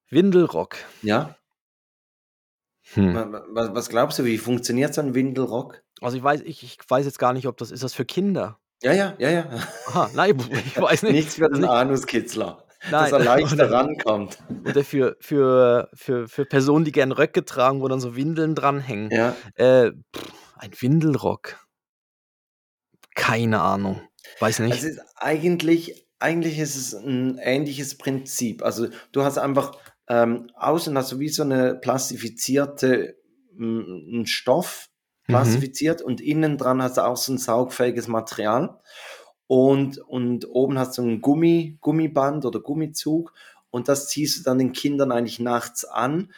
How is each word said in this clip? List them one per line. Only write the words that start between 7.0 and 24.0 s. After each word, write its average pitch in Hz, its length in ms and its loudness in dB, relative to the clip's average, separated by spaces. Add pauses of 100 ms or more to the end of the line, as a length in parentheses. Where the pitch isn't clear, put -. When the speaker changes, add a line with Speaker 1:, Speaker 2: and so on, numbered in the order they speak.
Speaker 1:
jetzt 139 120 -8
gar 127 140 2
nicht, 127 140 -4
ob 123 100 -6
das, 113 140 -10
ist 120 120 -12
das 127 120 -6
für 127 100 -4
Kinder? 160 540 -2 (240)
Speaker 2:
Ja, 127 100 4
ja, 190 260 2
ja, 131 120 2
ja. 170 180 0 (360)
Speaker 1:
Aha, 117 280 0
nein, 156 260 4
<laughs> 120 280 -4
ich - 140 -6
weiß 165 220 2
nicht. 214 100 4
Speaker 2:
Nichts 151 240 2
für 160 140 2
Speaker 1:
Also - 0 -
Speaker 2:
den 139 140 0
Speaker 1:
ich 120 60 4
Speaker 2:
Anuskitzler, 120 960 0 (220)
Speaker 1:
Nein. 151 120 0
Speaker 2:
dass 151 140 2
er 139 80 6
leichter 131 320 4
Speaker 1:
<laughs> - 0 -
Oder 143 180 4
Speaker 2:
rankommt. 113 680 0 (240)
Speaker 1:
oder 139 220 0
für, 135 360 0
für, 127 760 4
für, 123 340 -4
für 143 180 -4
Personen, 143 380 4
die 151 80 -4
gern 135 200 2
Röcke 127 320 0
tragen, 135 380 0
wo 135 60 0
dann 131 120 -2
so 120 160 -8
Windeln 156 380 -2
dranhängen. 131 560 -2
Speaker 2:
Ja. 117 260 2 (180)
Speaker 1:
Äh, 127 360 6 (260)
pff, - 400 -20
ein 107 140 -18 (100)
Windelrock. 131 800 0 (1600)
Keine 113 460 0
Ahnung. 98 400 -2 (400)